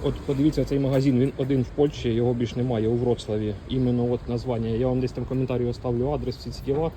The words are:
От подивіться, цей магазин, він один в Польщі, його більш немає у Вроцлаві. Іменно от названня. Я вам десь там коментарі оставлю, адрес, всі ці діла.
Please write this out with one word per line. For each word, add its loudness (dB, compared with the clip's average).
От 0
подивіться, 2
цей 0
магазин, 4
він 4
один 2
в 0
Польщі, 0
його 2
більш -2
немає 0
у 2
Вроцлаві. 0
Іменно 2
от -4
названня. -2
Я 2
вам 2
десь -2
там -6
коментарі -2
оставлю, -2
адрес, -4
всі -10
ці -10
діла. 0